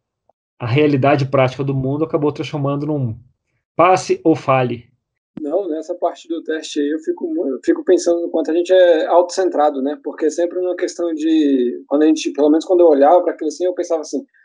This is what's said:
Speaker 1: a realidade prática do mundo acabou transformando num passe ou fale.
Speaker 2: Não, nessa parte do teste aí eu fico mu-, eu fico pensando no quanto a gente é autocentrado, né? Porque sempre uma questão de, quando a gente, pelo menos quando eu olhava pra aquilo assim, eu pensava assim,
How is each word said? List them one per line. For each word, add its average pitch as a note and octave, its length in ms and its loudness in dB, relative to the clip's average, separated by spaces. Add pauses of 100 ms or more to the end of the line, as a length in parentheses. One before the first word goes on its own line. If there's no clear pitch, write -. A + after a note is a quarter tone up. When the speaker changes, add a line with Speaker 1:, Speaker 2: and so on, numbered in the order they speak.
(580)
Speaker 1:
a B2 80 -8
realidade C#3 600 2
prática C3 380 0
do C#3 100 -4
mundo C3+ 300 -2
acabou D3 280 -2
transformando C#3+ 540 -6
num C3+ 320 -4 (580)
passe F#3 480 2
ou D#3+ 100 4
fale. B2+ 540 -2 (520)
Speaker 2:
Não, F#3 280 -4
nessa D#3 260 -6
parte F3 320 -6
do E3 160 -8
teste D#3 380 -6
aí D3 100 -2
eu D#3+ 100 -4
fico - 320 -8
mu-, D#3+ 160 -4
eu B2+ 160 -6
fico D#3+ 200 0
pensando E3+ 380 0
no E3 80 -6
quanto D#3+ 200 -4
a D#3+ 40 -2
gente F3 180 0
é F3 340 6
autocentrado, E3+ 720 0
né? C#3+ 220 -4
Porque D3+ 280 -4
sempre E3+ 280 -4
uma F3+ 160 -2
questão E3+ 400 -4
de, C#3+ 720 0
quando D3 160 2
a D#3 40 4
gente, D#3 260 0
pelo D3 180 2
menos D#3+ 140 2
quando F3+ 160 2
eu E3+ 80 8
olhava D3+ 340 6
pra E3 120 -2
aquilo D#3 140 -6
assim, D#3+ 160 -6
eu F3+ 100 -2
pensava E3 260 -4
assim, D3+ 240 -8 (200)